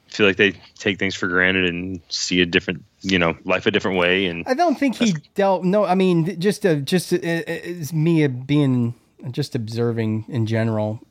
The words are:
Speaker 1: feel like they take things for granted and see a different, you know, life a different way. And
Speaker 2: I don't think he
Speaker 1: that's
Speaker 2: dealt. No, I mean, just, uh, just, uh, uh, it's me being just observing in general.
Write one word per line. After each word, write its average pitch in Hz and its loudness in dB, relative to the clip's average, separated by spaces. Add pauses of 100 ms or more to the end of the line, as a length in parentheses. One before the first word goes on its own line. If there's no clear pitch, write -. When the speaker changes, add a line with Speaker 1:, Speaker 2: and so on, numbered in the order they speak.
Speaker 1:
feel - 2
like 95 4
they 101 2 (260)
take 101 -2
things 95 -4
for - -6
granted 92 2
and 87 -4
see - -2
a 90 4
different, 90 -2 (160)
you 95 0
know, 85 2
life 92 -2
a 113 2
different 98 -2
way. 90 2
And 85 -6
Speaker 2:
I 262 0
don't 320 2
think 269 0
he 226 2
Speaker 1:
that's 151 -6
Speaker 2:
dealt. 190 2
No, 196 2
I 180 0
mean, 180 2
just, 190 0
uh, 170 4
just, 165 -2
uh, 180 2
uh, 170 -2
it's 170 -8
me 160 4
being 127 0 (380)
just 143 -6
observing 113 -2
in 113 -2
general. 110 0 (100)